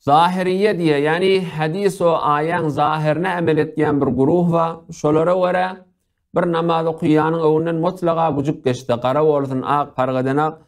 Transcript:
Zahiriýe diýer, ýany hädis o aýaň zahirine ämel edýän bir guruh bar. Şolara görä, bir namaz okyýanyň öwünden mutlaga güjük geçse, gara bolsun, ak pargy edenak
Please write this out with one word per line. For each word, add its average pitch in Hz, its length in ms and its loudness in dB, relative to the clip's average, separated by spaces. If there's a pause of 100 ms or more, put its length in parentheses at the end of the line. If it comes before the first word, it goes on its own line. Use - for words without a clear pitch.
Zahiriýe 185 760 2
diýer, 156 260 2
ýany 175 280 0 (120)
hädis 165 560 -4
o 170 160 2 (180)
aýaň 160 360 -2
zahirine 151 680 0
ämel 160 260 0
edýän 151 360 0
bir 139 60 0 (120)
guruh 170 340 2
bar. 165 240 0 (160)
Şolara 165 420 0
görä, 180 320 0 (680)
bir 180 180 0
namaz 165 340 0
okyýanyň 160 600 0
öwünden 165 380 2
mutlaga 165 520 0
güjük 147 280 -4
geçse, 123 380 -2
gara 139 240 2
bolsun, 135 360 0
ak 143 340 -2
pargy 131 220 0
edenak 147 500 -2